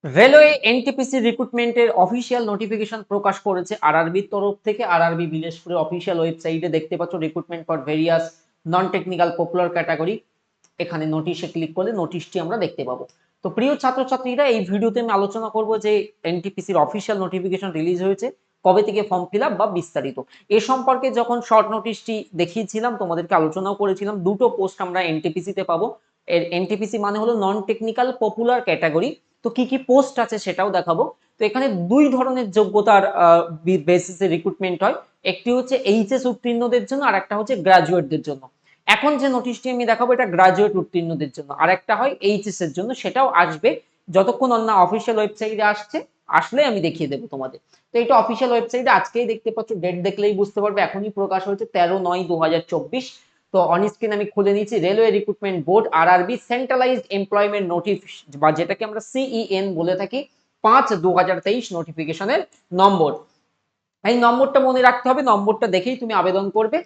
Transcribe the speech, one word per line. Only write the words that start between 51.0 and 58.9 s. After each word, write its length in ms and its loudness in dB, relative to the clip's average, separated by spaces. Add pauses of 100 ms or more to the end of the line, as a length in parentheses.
প্রকাশ 280 -2
হয়েছে, 180 -4 (100)
তেরো 200 2 (120)
নয় 220 -2
দু 140 0
হাজার 180 2 (100)
চব্বিশ। 360 -4 (460)
তো 60 4 (140)
on 80 2 (120)
screen 240 -4
আমি 160 -2
খুলে 240 2
নিচ্ছি, 220 -4
রেলওয়ে 380 4
রিক্রুটমেন্ট 500 -4
বোর্ড, 180 4 (160)
আরআরবি 340 4 (140)
সেন্ট্রালাইজড 560 0 (120)
এমপ্লয়মেন্ট 560 0
নোটিশ, 240 -2 (440)
বা 160 6
যেটাকে 280 -4
আমরা 160 -10 (100)